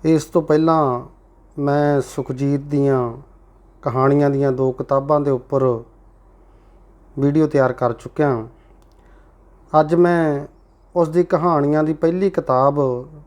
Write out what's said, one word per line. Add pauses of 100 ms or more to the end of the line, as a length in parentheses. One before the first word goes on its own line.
ਇਸ
ਤੋਂ
ਪਹਿਲਾਂ (580)
ਮੈਂ
ਸੁਖਜੀਤ
ਦੀਆਂ (640)
ਕਹਾਣੀਆਂ
ਦੀਆਂ
ਦੋ
ਕਿਤਾਬਾਂ
ਦੇ
ਉੱਪਰ (1400)
ਵੀਡੀਓ
ਤਿਆਰ
ਕਰ
ਚੁੱਕਿਆ। (1300)
ਅੱਜ
ਮੈਂ (500)
ਉਸ
ਦੀ
ਕਹਾਣੀਆਂ
ਦੀ
ਪਹਿਲੀ
ਕਿਤਾਬ (200)